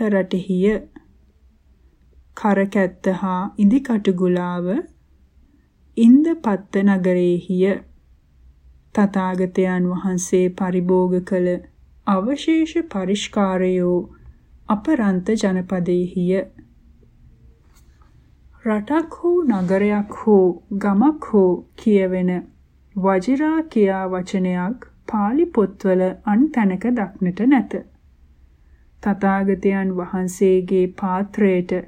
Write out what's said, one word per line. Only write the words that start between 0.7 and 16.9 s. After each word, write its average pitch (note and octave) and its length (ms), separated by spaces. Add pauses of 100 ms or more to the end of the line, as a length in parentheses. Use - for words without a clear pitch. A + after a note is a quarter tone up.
කරකැත්ත G3 800
හා F#3 260 (160)
ඉදිකටු G#3 580
ගුලාව F3+ 540 (1300)
ඉන්දපත්ත A#3+ 840
නගරයෙහිය. F3+ 920 (1160)
තථාගතයන් F#3 960
වහන්සේ F#3 640
පරිභෝග F#3 720
කළ F3+ 280 (560)
අවශේෂ C#4+ 680 (120)
පරිෂ්කාරයෝ F#3 1120 (720)
අපරන්ත G#3 680
ජනපදයෙහිය. F3+ 1080 (2250)